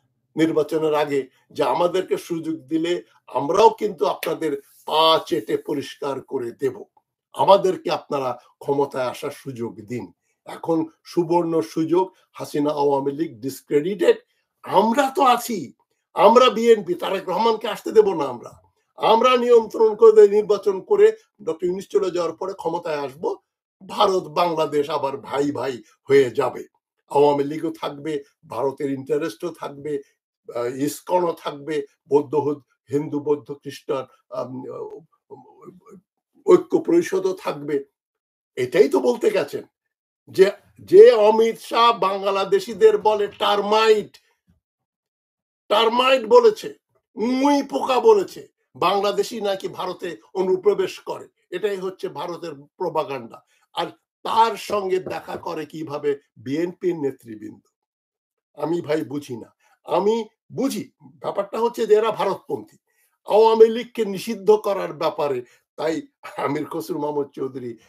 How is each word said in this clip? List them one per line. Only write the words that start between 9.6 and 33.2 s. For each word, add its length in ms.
দিন। 380
এখন 400
সুবর্ণ 580
সুযোগ, 520
হাসিনা 380
আওয়ামী 400
লীগ 280
ডিসক্রেডিটেড, 800
আমরা 520
তো 60
আছি, 520
আমরা 360
বিএনপি, 440
তারেক 360
রহমানকে 380
আসতে 240
দেব 220
না 120
আমরা, 260
আমরা 420
নিয়ন্ত্রণ 580
করে 320
নির্বাচন 540
করে 300
ডক্টর 240
ইউনূস 200
চলে 240
যাওয়ার 240
পরে 180
ক্ষমতায় 520
আসব, 180
ভারত 400
বাংলাদেশ 600
আবার 280
ভাই 340
ভাই 300
হয়ে 280
যাবে, 320
আওয়ামী 340
লীগও 280
থাকবে, 520
ভারতের 440
ইন্টারেস্টও 640
থাকবে, 400
আহ, 200
ইসকনও 580
থাকবে, 520
বৌদ্ধ 260
হ-, 300
হিন্দু, 300
বৌদ্ধ, 340